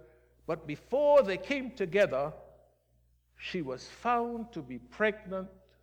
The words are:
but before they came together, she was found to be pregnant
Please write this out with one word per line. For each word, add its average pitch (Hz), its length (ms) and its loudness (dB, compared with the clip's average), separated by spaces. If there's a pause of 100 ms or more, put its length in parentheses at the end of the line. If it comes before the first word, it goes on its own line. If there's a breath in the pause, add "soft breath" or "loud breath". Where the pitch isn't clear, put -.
(460 soft breath)
but 160 220 -6
before 285 540 4
they 190 160 2
came 254 340 -4
together, 156 600 2 (1040)
she - 240 -6
was 131 240 -8
found 233 680 -2
to 165 80 -8
be 127 180 -10
pregnant 190 680 -4 (360)